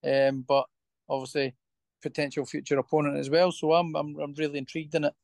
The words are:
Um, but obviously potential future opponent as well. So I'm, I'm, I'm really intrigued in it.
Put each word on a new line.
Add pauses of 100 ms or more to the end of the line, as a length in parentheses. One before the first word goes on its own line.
Um,
but (420)
obviously (480)
potential
future
opponent
as
well.
So
I'm,
I'm,
I'm
really
intrigued
in
it.